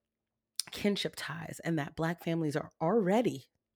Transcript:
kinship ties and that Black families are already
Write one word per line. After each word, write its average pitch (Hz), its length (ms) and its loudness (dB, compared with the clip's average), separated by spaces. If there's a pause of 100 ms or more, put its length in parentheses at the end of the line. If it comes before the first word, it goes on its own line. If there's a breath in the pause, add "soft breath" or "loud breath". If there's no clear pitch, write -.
(720)
kinship 202 460 0
ties 160 480 -8
and 165 140 0
that - 180 -6
Black 165 260 -2
families 165 320 0
are - 160 -4 (100)
already 185 680 2 (260)